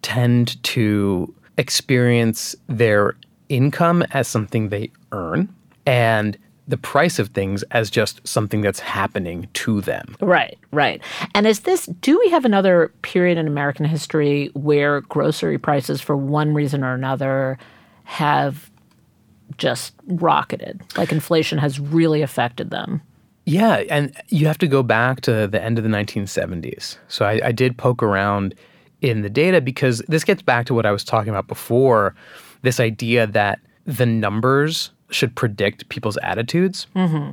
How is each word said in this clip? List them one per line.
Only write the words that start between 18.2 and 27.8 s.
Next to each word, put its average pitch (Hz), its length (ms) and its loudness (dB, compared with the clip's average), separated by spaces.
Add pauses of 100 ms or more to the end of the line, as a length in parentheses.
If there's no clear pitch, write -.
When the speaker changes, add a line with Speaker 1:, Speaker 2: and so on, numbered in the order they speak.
Speaker 2:
just - 380 -4 (120)
rocketed? 170 760 -2 (160)
Like, 165 120 -2
inflation 156 480 0
has 143 220 -2
really 156 400 2
affected 123 480 -4
them? 101 320 -6 (460)
Speaker 1:
Yeah, 185 300 4 (120)
and 147 260 0 (140)
you 156 180 2
have 156 120 0
to 185 80 2
go 135 160 4
back 120 400 0
to 110 240 0
the 98 160 -2
end 113 160 -2
of 110 40 -2
the 110 60 0
nineteen 104 380 -2
seventies. - 720 -8 (100)
So - 160 -2
I, 107 220 0
I 127 40 0
did 123 280 0
poke 123 240 0